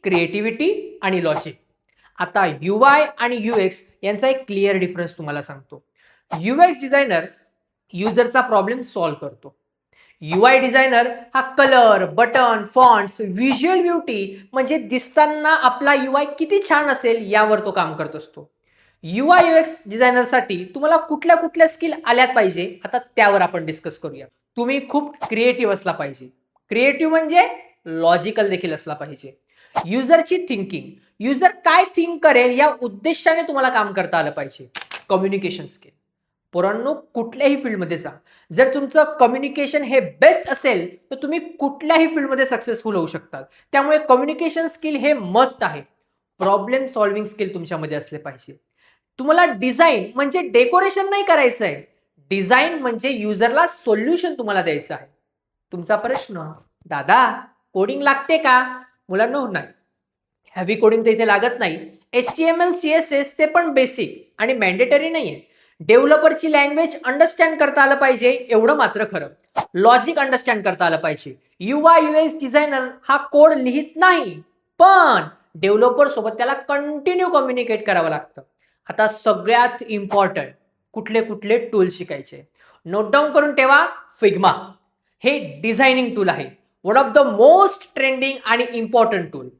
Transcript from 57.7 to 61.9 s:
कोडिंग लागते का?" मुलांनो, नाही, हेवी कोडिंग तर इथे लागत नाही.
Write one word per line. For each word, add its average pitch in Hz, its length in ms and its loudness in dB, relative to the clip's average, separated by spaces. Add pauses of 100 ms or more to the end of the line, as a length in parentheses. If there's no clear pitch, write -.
कोडिंग 233 260 -2
लागते 285 360 0
का?" 254 240 4 (480)
मुलांनो, 233 380 -2
नाही, 185 180 -8 (880)
हेवी 190 200 -4
कोडिंग 220 300 2
तर 226 40 4
इथे 220 180 0
लागत 214 320 0
नाही. 170 180 -4 (360)